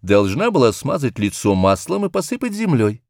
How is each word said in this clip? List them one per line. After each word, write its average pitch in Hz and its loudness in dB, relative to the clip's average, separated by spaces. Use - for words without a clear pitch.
должна 101 2
была 131 4
смазать 131 -4
лицо 104 0
маслом 95 0
и 185 -4
посыпать 254 -4
землей. 131 0